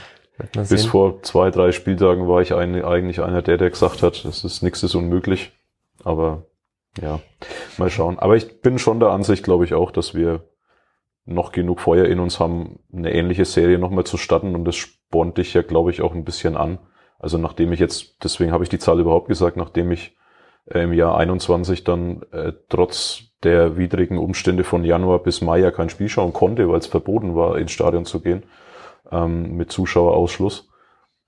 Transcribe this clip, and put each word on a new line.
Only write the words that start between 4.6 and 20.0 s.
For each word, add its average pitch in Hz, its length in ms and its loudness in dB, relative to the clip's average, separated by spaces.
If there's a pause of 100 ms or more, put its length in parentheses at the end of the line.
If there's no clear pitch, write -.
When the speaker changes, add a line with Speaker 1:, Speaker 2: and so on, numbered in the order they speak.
Speaker 2:
nix 90 200 -2
ist 92 120 -2
unmöglich. 90 580 -2 (520)
Aber 80 400 -2 (560)
ja, 78 200 -6 (580)
mal 92 100 0
schauen. 87 300 -2
Aber 101 180 4
ich - 240 -6
bin 127 180 2
schon 117 220 0
der 113 80 6
Ansicht, 95 340 2
glaub 90 200 2
ich, 85 100 0
auch, 85 180 0
dass - 240 -6
wir 82 300 -2 (800)
noch 87 280 -6
genug 87 280 -2
Feuer 85 260 4
in 87 140 0
uns 90 200 -4
haben, 85 400 -4 (120)
eine 85 220 -4
ähnliche 87 320 0
Serie 87 320 4
noch 90 120 -2
mal 92 140 0
zu - 140 -6
starten. 90 360 -2
Und 85 120 -4
das 87 100 -2
spornt - 600 -4
dich 90 160 -2
ja, 87 80 4
glaub 82 260 0
ich, 85 140 -2
auch 82 120 -2
ein 85 100 -8
bisschen 82 300 -4
an. 78 240 -4 (400)
Also 80 200 -4
nachdem 82 340 -2
ich 85 80 -2
jetzt, - 420 -4
deswegen 85 300 -2
habe 85 120 0
ich 85 60 -6
die 90 100 -2
Zahl 85 200 4
überhaupt 82 280 2
gesagt, 87 280 0
nachdem 87 360 -2
ich, - 220 -8 (520)